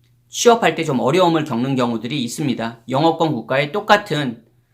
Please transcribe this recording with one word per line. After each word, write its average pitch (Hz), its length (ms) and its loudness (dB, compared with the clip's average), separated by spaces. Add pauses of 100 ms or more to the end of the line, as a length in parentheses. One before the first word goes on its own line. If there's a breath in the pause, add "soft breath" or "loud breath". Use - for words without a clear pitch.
(300)
취업할 226 460 2
때 170 80 -4
좀 139 160 0
어려움을 160 460 2
겪는 131 300 -2
경우들이 120 480 -2
있습니다. 117 640 -4
영어권 160 440 2
국가의 135 380 -2
똑같은 185 760 0 (280)